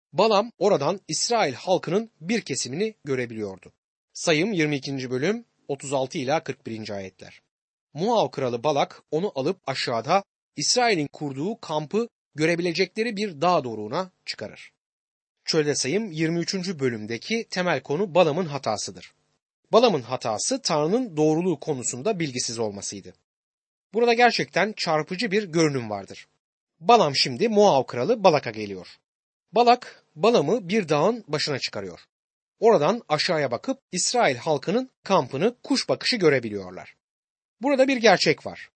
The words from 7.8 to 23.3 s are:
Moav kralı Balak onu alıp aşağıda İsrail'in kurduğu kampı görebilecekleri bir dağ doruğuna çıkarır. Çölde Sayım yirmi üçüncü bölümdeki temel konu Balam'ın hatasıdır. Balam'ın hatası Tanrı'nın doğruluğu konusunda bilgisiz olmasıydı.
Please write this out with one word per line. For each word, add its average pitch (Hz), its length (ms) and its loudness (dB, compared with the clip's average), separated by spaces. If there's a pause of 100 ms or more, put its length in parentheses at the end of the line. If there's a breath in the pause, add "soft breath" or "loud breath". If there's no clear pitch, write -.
Moav 185 380 0
kralı 123 320 -4
Balak 143 480 0
onu 170 240 -2
alıp 147 220 -2 (100)
aşağıda 131 560 0 (320)
İsrail'in 185 520 0
kurduğu 147 520 -6
kampı 160 480 -4 (280)
görebilecekleri 175 800 -2
bir 190 240 -6
dağ 170 220 4
doruğuna 120 480 -6 (140)
çıkarır. - 480 -14 (720)
Çölde 147 300 2
Sayım 180 360 -2
yirmi 160 280 0
üçüncü 175 400 -6
bölümdeki 117 680 -4
temel 175 340 -2
konu 160 320 -2
Balam'ın 175 300 4
hatasıdır. 113 680 -6 (580)
Balam'ın 202 300 6
hatası 120 600 -4
Tanrı'nın 175 560 0
doğruluğu 156 420 2
konusunda 147 600 -4
bilgisiz 123 400 -6
olmasıydı. 98 540 -8 (800)